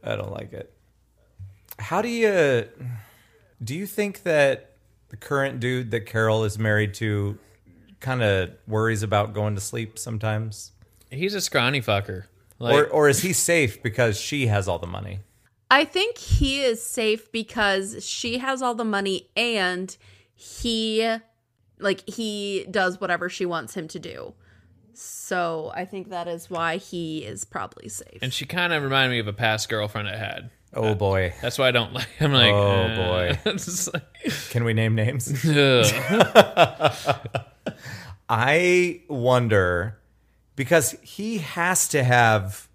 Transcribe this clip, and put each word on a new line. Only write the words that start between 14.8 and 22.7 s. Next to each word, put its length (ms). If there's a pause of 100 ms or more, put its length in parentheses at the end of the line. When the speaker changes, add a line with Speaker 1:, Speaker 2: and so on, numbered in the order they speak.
Speaker 1:
the 80
money? 320 (500)
Speaker 3:
I 160
think 320
he 440
is 220
safe 480
because 720
she 340
has 220
all 140
the 100
money 520
and 580 (380)
he, 840 (640)
like, 300
he 600